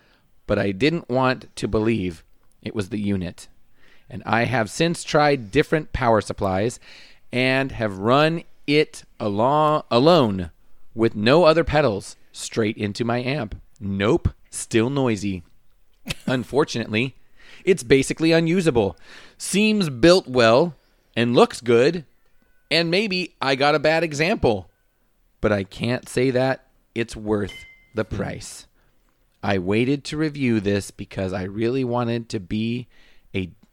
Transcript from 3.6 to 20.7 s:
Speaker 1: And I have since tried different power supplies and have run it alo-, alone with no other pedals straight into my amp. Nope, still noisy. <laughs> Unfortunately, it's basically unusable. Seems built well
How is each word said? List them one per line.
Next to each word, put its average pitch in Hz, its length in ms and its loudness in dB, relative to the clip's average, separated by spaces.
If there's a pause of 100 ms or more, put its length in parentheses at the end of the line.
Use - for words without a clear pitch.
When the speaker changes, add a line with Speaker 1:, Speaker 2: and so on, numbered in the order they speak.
Speaker 1:
And 87 160 -14
I 113 200 0
have 113 260 -2
since 170 320 -2
tried 143 480 2
different 151 420 0
power 117 280 2
supplies 101 580 -2 (540)
and 131 400 0
have 107 260 -4
run 143 460 2 (240)
it 151 340 0 (160)
alo-, 143 720 0
alone 117 600 4 (440)
with 113 220 0
no 131 280 4
other 160 200 4
pedals 127 520 -2 (140)
straight - 460 -4
into 104 280 -4
my 117 140 -2
amp. 127 420 -6 (200)
Nope, 101 480 0 (220)
still - 400 -2
noisy. 101 520 -2 (420)
<laughs> - 420 -14
Unfortunately, 123 920 -2 (480)
it's 180 180 2
basically 139 500 2
unusable. 160 640 2 (420)
Seems 208 520 0
built 160 380 4
well 127 460 4 (420)